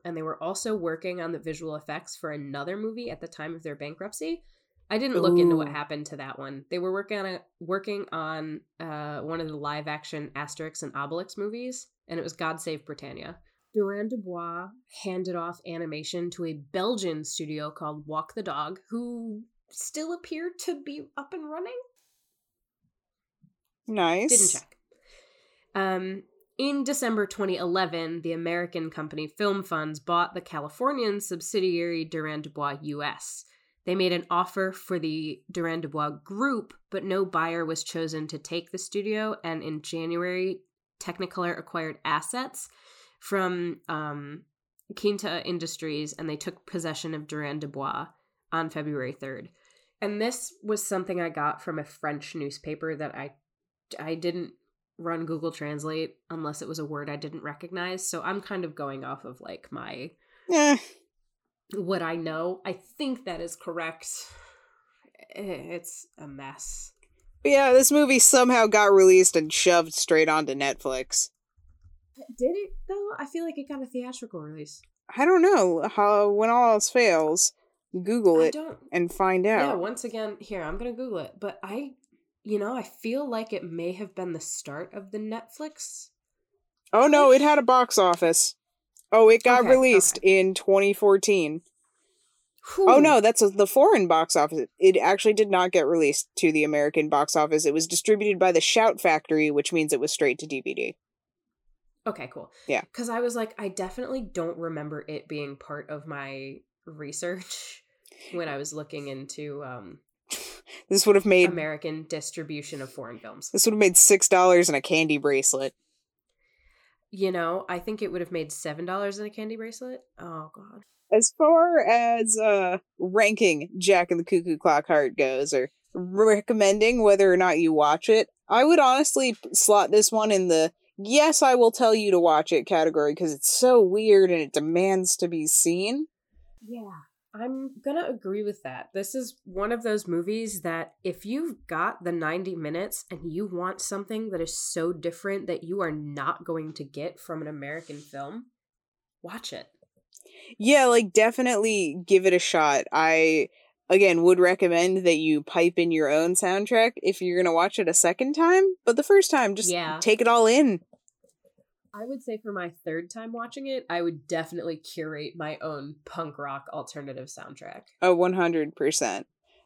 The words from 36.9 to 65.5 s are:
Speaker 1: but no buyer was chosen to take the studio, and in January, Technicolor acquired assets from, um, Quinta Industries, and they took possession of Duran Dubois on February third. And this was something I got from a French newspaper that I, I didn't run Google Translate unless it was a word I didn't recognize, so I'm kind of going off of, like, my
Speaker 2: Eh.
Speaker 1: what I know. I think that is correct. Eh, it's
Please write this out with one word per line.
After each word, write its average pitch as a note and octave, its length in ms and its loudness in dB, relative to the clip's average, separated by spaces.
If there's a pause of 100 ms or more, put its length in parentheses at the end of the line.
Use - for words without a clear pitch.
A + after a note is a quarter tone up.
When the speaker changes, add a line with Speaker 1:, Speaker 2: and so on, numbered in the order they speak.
Speaker 1:
but G3 140 -8
no F#3+ 200 -2
buyer E3+ 400 -4
was D#3+ 180 -6
chosen D#3 460 -8
to D#3 100 -12
take E3+ 320 -10
the F#3 80 -10
studio, G#3+ 640 -6
and E3 200 -8
in D3+ 180 -10
January, F3 800 -6 (400)
Technicolor F3+ 580 -8
acquired D#3+ 460 -10
assets - 640 -8 (500)
from, F3+ 720 -6
um, D3+ 560 -12 (540)
Quinta G3+ 480 -4
Industries, D#3+ 680 -8
and D#3+ 160 -10
they D3+ 80 -8
took - 300 -14
possession D#3+ 480 -8
of D3+ 120 -12
Duran D3+ 320 -8
Dubois C#3+ 500 -10 (440)
on D#3+ 160 -4
February D3 440 -8
third. C3+ 360 -14 (540)
And G#3 180 -6
this B3 320 -8 (100)
was G#3 240 -6
something F#3 340 -6
I E3+ 100 -4
got D3+ 320 -6
from D#3 160 -8
a D3 60 -8
French D3 500 -10
newspaper D#3 600 -10
that D3 180 -10
I, C#3 180 -14 (680)
I D#3+ 160 -8
didn't E3+ 380 -6 (460)
run E3 260 -6
Google D#3+ 280 -6
Translate D3+ 640 -8 (120)
unless D#3 320 -10
it - 80 -12
was D#3+ 100 -10
a D3+ 60 -8
word D3 240 -10
I D3 80 -10
didn't D3+ 260 -14
recognize, F3+ 640 -10
so E3 160 -8
I'm F#3+ 200 -6
kind F#3 240 -8
of D3 80 -14
going C3+ 300 -10
off C3+ 200 -14
of, B2+ 160 -18
like, - 320 -18
my - 380 -14 (420)
Speaker 2:
Eh. D4 240 6 (1000)
Speaker 1:
what F3+ 260 -4
I E3 140 -6
know. E3 500 -6
I F#3+ 60 -6
think C4 540 -10
that E3 140 -10
is E3+ 140 -10
correct. E3 540 -10 (1300)
Eh, G3+ 60 -12
it's F3 640 -12 (120)